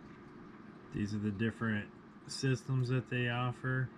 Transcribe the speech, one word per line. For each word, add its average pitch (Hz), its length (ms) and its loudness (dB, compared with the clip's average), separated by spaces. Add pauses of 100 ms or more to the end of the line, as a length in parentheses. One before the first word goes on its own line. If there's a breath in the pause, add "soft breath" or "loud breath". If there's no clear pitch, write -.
(960)
These 104 200 0
are 107 40 0
the 104 140 2
different 107 560 2 (400)
systems 127 640 2
that 127 200 2
they 123 180 4
offer. 123 680 2